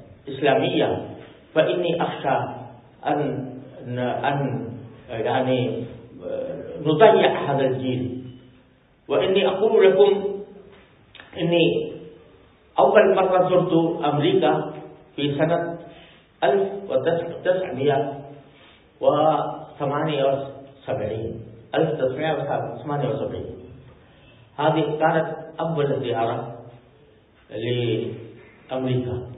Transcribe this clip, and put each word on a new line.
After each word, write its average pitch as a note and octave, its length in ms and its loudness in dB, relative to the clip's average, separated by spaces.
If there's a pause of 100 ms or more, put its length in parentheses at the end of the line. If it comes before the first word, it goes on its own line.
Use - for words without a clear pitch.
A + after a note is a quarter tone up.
(280)
إسلامية، - 800 0 (460)
فإني E3 480 0
أخشى - 360 -2 (680)
أن، D3 440 -4 (480)
أن B2 720 -2 (420)
يعني B2+ 760 -2 (1000)
نضيع - 680 6
هذا C3+ 140 0
الجيل. B2+ 600 -2 (840)
وإني F#3+ 400 2
أقول G#3 420 6
لكم - 340 6 (1120)
إني E3+ 540 2 (880)
أول F#3+ 380 6
مرة F#3 320 4
زرت E3 560 2
أمريكا D#3 680 2 (440)
في C#3+ 180 -2
سنة E3+ 440 0 (640)
ألف G3 240 2 (220)
وتسعمية D#3+ 1200 0 (880)
وثمانية D3 1200 0
وسبعين، - 1160 -4 (340)
ألف D#3+ 160 2
وتسعمية C3+ 440 -2
وثمانية - 720 -4
وسبعين، - 380 -6 (1120)
هذه D#3 420 0
كانت D#3+ 260 2 (340)
أول D3 400 0
زيارة A#2 540 -4 (960)
لأمريكا، B2 1700 -4 (160)